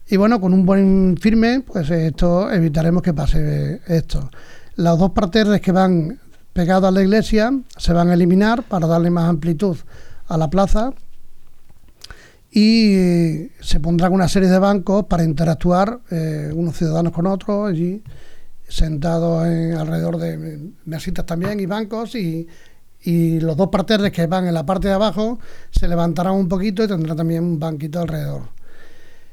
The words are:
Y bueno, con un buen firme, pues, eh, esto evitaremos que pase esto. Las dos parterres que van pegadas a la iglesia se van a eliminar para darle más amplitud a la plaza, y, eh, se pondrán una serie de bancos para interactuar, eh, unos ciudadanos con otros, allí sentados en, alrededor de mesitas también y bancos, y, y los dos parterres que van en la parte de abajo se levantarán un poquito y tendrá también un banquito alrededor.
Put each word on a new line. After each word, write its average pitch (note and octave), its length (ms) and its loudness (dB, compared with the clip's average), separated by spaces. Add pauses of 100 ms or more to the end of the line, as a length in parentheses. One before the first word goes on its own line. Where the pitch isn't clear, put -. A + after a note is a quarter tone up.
Y G3 80 2
bueno, G#3 240 4
con F#3 140 2
un F#3+ 120 4
buen F#3+ 540 4
firme, A3+ 460 2
pues, D#3+ 240 -2
eh, D#3+ 180 2
esto F3 420 2
evitaremos E3 520 2
que F3+ 120 0
pase D3 720 0
esto. D3+ 420 -2 (460)
Las E3+ 220 2
dos F#3+ 120 4
parterres G#3 500 2
que F#3+ 120 0
van F#3 460 2 (340)
pegadas F#3 360 2
a - 40 2
la G3 100 4
iglesia G#3+ 480 2 (260)
se - 160 0
van E3+ 180 4
a F3+ 40 4
eliminar G3 480 4
para E3+ 240 -2
darle E3+ 240 2
más E3+ 180 2
amplitud E3+ 480 0 (520)
a F3 100 -2
la D#3+ 120 0
plaza, G3+ 420 2 (1600)
y, A3 440 4
eh, F3 560 2 (100)
se - 200 4
pondrán E3+ 320 2
una F#3 160 2
serie F#3+ 200 2
de F#3 100 4
bancos G3 480 2
para E3+ 180 0
interactuar, E3+ 760 0 (120)
eh, D#3 440 -6
unos E3+ 220 -4
ciudadanos E3+ 360 0
con F3 140 -2
otros, G3+ 440 -2
allí F3+ 320 -4 (680)
sentados E3 800 0
en, E3 300 -2
alrededor E3 420 -4
de D#3+ 420 -8 (240)
mesitas E3 420 -6
también F#3 320 -4
y F#3+ 80 -4
bancos, G#3+ 480 -6
y, E3 320 -6 (560)
y E3 380 0
los D#3+ 160 0
dos F#3+ 120 2
parterres G3+ 440 0
que E3+ 140 -2
van F#3 200 -2
en E3+ 80 0
la E3 100 -2
parte F#3+ 240 -2
de G3 60 2
abajo G#3+ 440 -2 (320)
se - 180 4
levantarán E3+ 460 0
un G3 140 0
poquito G3 360 -2
y G#3+ 40 0
tendrá E3 280 -2
también E3 260 -2
un E3+ 160 -2
banquito D#3 420 -6
alrededor. D3 420 -4 (920)